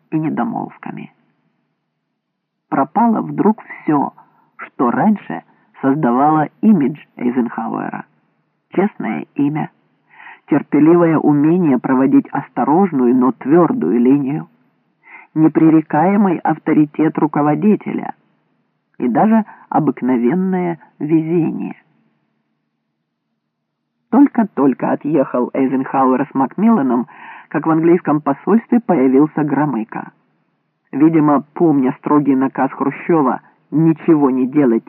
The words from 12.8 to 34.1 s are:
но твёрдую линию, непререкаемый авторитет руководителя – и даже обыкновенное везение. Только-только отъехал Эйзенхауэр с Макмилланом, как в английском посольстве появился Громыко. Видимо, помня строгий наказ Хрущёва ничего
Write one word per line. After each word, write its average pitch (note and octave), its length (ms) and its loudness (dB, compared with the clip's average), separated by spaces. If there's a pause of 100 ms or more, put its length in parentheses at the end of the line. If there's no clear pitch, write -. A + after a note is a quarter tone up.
но B2+ 160 2
твёрдую C3 680 0
линию, C#3+ 480 0 (880)
непререкаемый D#3+ 1040 2
авторитет D#3 800 -2
руководителя – D3+ 960 -2 (840)
и B2 80 -2
даже G#3 360 2 (260)
обыкновенное D#3 1120 -2 (200)
везение. D#3 760 -2 (2250)
Только-только A3 840 0
отъехал C3 600 -2
Эйзенхауэр C3 760 0
с - 60 -10
Макмилланом, C3+ 720 0 (420)
как D#3 160 -6
в D#3+ 40 -2
английском D#3+ 520 2
посольстве G3 580 0
появился D3 640 2
Громыко. C#3+ 680 -4 (800)
Видимо, D3+ 520 2 (100)
помня C#3+ 460 2
строгий D3 360 0
наказ C3 360 -2
Хрущёва C#3 720 -2 (300)
ничего D#3 580 2